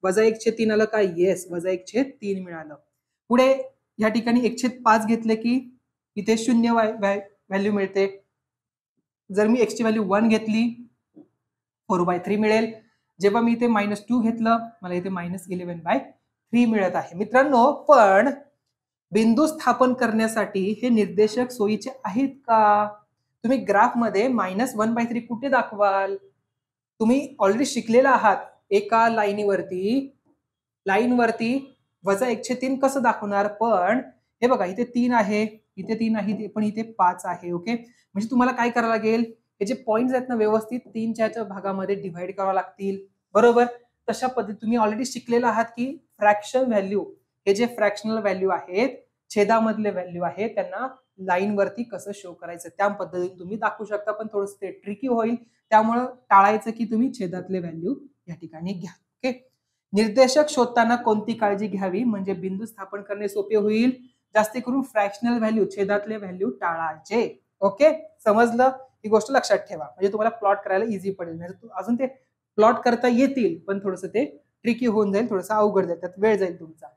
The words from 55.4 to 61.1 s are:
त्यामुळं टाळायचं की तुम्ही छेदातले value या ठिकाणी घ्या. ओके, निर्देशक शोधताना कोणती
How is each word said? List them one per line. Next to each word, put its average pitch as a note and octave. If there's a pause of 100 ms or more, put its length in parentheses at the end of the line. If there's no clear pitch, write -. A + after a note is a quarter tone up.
त्यामुळं A3+ (240)
टाळायचं G#3+
की A3+
तुम्ही A3+
छेदातले F#3+
value E3+ (320)
या E3+
ठिकाणी E3
घ्या. F3
ओके, - (420)
निर्देशक B3+
शोधताना A#3+
कोणती A3+